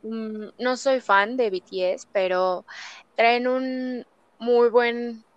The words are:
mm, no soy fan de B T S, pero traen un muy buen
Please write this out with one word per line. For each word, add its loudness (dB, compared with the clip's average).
mm, -8
no 0
soy 0
fan 2
de 2
B -4
T -2
S, -8
pero 0
traen 2
un -4
muy 4
buen 0